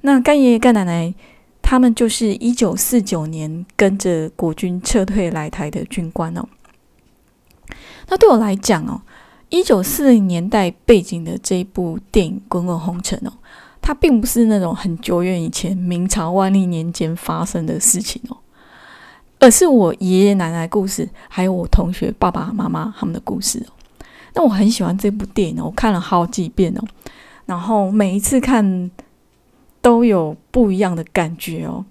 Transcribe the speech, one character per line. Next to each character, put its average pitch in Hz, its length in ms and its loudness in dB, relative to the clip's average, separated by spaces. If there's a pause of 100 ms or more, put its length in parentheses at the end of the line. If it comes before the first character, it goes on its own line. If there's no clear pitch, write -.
那 277 180 4
干 294 200 4
爷 254 120 6
爷、 226 80 4
干 240 140 6
奶 208 120 2
奶 170 280 -2 (480)
他 - 160 2
们 247 160 6
就 226 140 2
是 220 280 -2
一 240 180 -2
九 202 220 0
四 233 260 0
九 170 260 -4
年 160 380 -8 (100)
跟 196 220 0
着 165 320 -2
国 165 240 -4
军 180 280 -4
撤 202 220 0
退 190 280 -2
来 156 180 -6
台 147 200 -8
的 - 160 -8
军 165 260 -8
官 165 260 -6
哦。 - 100 -10 (1600)
那 381 80 -2
对 427 140 8
我 254 80 6
来 208 180 2
讲 196 300 0
哦， - 160 -8 (480)
一 359 140 0
九 202 180 2
四 277 300 2
零 208 160 6
年 175 200 -2
代 202 220 0 (160)
背 214 160 6
景 170 240 -8
的 165 160 -8
这 - 160 -2
一 180 60 -2
部 175 340 -6 (140)
电 208 120 2
影 165 120 -4 (120)
《滚 175 200 -4
滚 170 120 -4
红 175 220 -8
尘》 - 260 -6
哦， - 60 -12 (480)
它 302 140 0
并 254 260 4
不 247 60 -2
是 233 180 2
那 214 140 2
种 180 160 -2
很 170 240 -4
久 175 240 -2
远 185 180 -2
以 160 80 -4
前 185 260 -4
明 180 320 -2
朝 170 240 -2
万 190 220 2
历 190 140 2
年 170 260 -4
间 165 220 -4
发 165 280 -6
生 165 220 -6
的 160 140 -4
事 - 200 0
情 - 300 -8
哦， - 80 -14 (1000)
而 262 100 10
是 359 160 4
我 220 320 4
爷 185 280 2
爷 202 100 4
奶 170 160 -2
奶 165 160 -4
故 190 180 -2
事， - 240 -6 (180)
还 - 140 -6
有 185 100 0
我 175 140 -4
同 180 260 0
学 - 280 -4
爸 185 100 2
爸 175 240 -6
妈 - 160 -4
妈 165 260 -6
他 - 120 -6
们 165 60 -4
的 - 80 -10
故 - 200 -8
事 - 160 -6 (100)
哦。 - 60 -20 (640)
那 349 80 0
我 277 60 6
很 202 200 2
喜 233 140 -2
欢 175 120 -2
这 202 140 -2
部 202 160 -6
电 185 240 -2
影 160 100 -6
哦， - 60 -6
我 170 60 -6
看 214 200 0
了 180 80 0
好 175 280 0
几 170 200 -4
遍 175 300 0
哦， - 60 -8 (640)
然 180 120 -6
后 196 300 0
每 196 260 2
一 208 40 0
次 254 200 0
看 190 520 0 (880)
都 240 240 6
有 165 320 0 (140)
不 226 200 4
一 185 60 0
样 185 180 0
的 165 100 -6
感 165 300 -2
觉 160 300 -10
哦。 156 260 -8